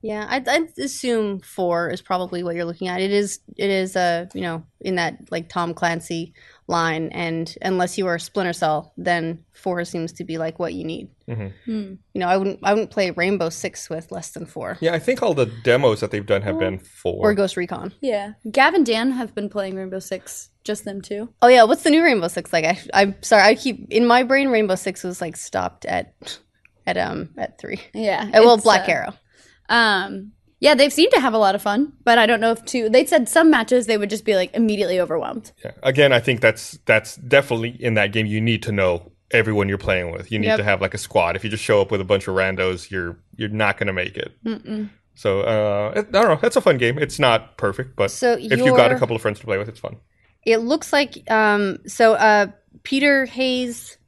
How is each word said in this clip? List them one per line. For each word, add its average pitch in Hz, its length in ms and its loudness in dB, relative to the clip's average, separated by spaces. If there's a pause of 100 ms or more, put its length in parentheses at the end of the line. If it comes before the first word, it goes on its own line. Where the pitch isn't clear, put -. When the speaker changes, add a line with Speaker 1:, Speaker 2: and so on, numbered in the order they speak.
Speaker 1:
Yeah, 214 260 -8
I'd, 262 180 -4
I'd 320 320 -2
assume 226 600 -4
four 175 480 -4
is 175 140 -8
probably 180 400 -6
what 170 120 -6
you're 170 120 -6
looking 170 220 -8
at. 180 120 -4
It 196 100 -2
is, 202 300 -2 (160)
it 202 140 -2
is, 190 260 -2
uh, 175 380 -2
you 185 80 -8
know, 165 200 -6 (200)
in 185 140 -4
that, 160 200 -4 (140)
like, 170 180 -8
Tom 170 240 -4
Clancy 165 640 -6 (320)
line, 165 460 -2
and 165 500 -6
unless 180 340 -2
you 190 100 -2
are 170 120 -2
Splinter 175 340 -6
Cell, 160 460 -4
then 170 440 -4 (120)
four 175 320 -6
seems 165 260 -8
to - 120 -14
be, 165 120 -10
like, 160 220 -8
what 175 160 -6
you - 100 -10
need. 165 240 -10 (180)
Speaker 2:
Mm-hmm. 110 200 -8 (180)
Speaker 3:
Hmm. 208 300 -8 (180)
Speaker 1:
You 196 80 -8
know, 180 80 0
I 185 80 4
wouldn't, 196 260 -2
I 202 120 2
wouldn't 214 160 -2
play 185 220 -2
Rainbow 175 360 0
Six - 400 -10
with 165 240 -10
less 165 200 -12
than 165 120 -12
four. 156 380 -10
Speaker 2:
Yeah, 165 100 0
I 165 60 -2
think 254 240 -2
all 214 100 0
the 127 180 2 (140)
demos 123 360 4
that 104 100 -4
they've 104 160 -6
done 101 160 2
have 101 140 -4
Speaker 3:
Well, 95 160 -2
Speaker 2:
been 95 80 -8
four. - 500 -6
Speaker 1:
Or - 20 0
Ghost 196 240 -2
Recon. 180 460 -8
Speaker 3:
Yeah. 214 320 -4 (160)
Gav 277 240 4
and 330 100 4
Dan 226 280 0
have 247 220 -8
been 202 140 -6
playing 196 260 -6
Rainbow 190 260 -10
Six, - 500 -14 (140)
just 208 200 -8
them 196 160 -10
two. 208 300 -10 (100)
Speaker 1:
Oh, 240 80 8
yeah, 247 160 10
what's 226 180 2
the 339 60 2
new 311 160 6
Rainbow 214 240 2
Six - 240 -8
like? 160 140 0
I, 175 120 0 (140)
I'm 196 300 4
sorry, 208 200 6
I 214 120 8
keep, - 360 -6
in 226 160 4
my 247 160 4
brain, 269 260 2
Rainbow 214 260 2
Six 185 280 -8
was, 180 200 -8
like, 165 120 -8
stopped - 520 -8
at, - 260 -6 (720)
at, 180 120 -4
um, 175 400 -6
at - 200 -10
three. - 220 -12 (140)
Speaker 3:
Yeah, 208 300 -4 (100)
Speaker 1:
Uh, 220 100 10
well, 233 120 8
Speaker 3:
it's, 208 80 -4
Speaker 1:
Black 196 220 4
Speaker 3:
uh, 180 60 -2
Speaker 1:
Arrow. 160 220 -6 (560)
Speaker 3:
um, 202 640 0 (280)
yeah, 294 140 6
they've 269 180 4
seemed 403 220 4
to 359 60 6
have 254 140 0
a 226 40 2
lot 196 160 4
of 202 80 -6
fun, 233 300 -2 (120)
but 233 140 6
I - 80 6
don't 233 140 2
know 226 120 2
if 226 140 -4
two, 233 240 -2
they'd 254 180 4
said 285 220 2
some 330 200 6
matches 247 360 2
they 220 120 0
would 202 120 -2
just 214 160 -6
be, 214 80 2
like, 185 200 0
immediately 202 460 0
overwhelmed. - 520 -4 (120)
Speaker 2:
Yeah. - 60 -10 (120)
Again, 135 300 4
I 120 80 6
think 120 220 -2
that's, - 440 0
that's - 300 2
definitely 120 540 2 (120)
in 117 120 0
that 101 180 2
game. 110 140 0
You 107 160 -2
need 113 220 0
to 110 80 -4
know 92 380 0 (200)
everyone 104 400 2
you're 98 80 -2
playing 90 340 -2
with. 90 180 -12
You 110 80 -4
need 104 100 0
Speaker 3:
Yep. 107 100 2
Speaker 2:
to 104 60 -2
have, 98 180 2
like, 95 120 -2
a 107 40 -8
squad. 85 380 0
If 92 80 -8
you 107 60 -6
just 104 140 -6
show 104 160 4
up 95 100 0
with 101 100 -2
a 92 40 -4
bunch 98 240 0
of 95 60 -4
randos, 92 560 -2
you're, 87 280 -8 (180)
you're 107 120 -6
not 107 300 0
gonna 101 160 -4
make 90 220 -6
it. - 160 -10 (120)
Speaker 3:
Mm-mm. 214 460 -8 (240)
Speaker 2:
So, - 260 -2
uh, 104 560 0
it, 208 120 -4
I 202 140 2
don't 226 60 4 (140)
know. 226 40 0
It's 240 100 0
a 254 60 4
fun 160 160 4
game. 120 200 0
It's 151 200 -4
not 120 400 2
perfect, 117 380 -6
but 143 140 0
Speaker 1:
So 240 240 0
Speaker 2:
if - 80 -6 (160)
you 254 180 4
got 262 100 6
a - 40 4
Speaker 1:
your 254 80 0
Speaker 2:
couple 117 180 -2
of 107 60 -6
friends 104 180 -2
to 113 60 -16
play 104 120 -2
with, 104 100 -6
it's - 120 -20
fun. - 160 -10 (500)
Speaker 1:
It 226 120 4
looks 254 340 -2
like, 285 380 -2
um, 208 560 2
so, 226 280 4
uh, 208 340 4 (360)
Peter 269 420 2
Hayes 254 720 -6 (120)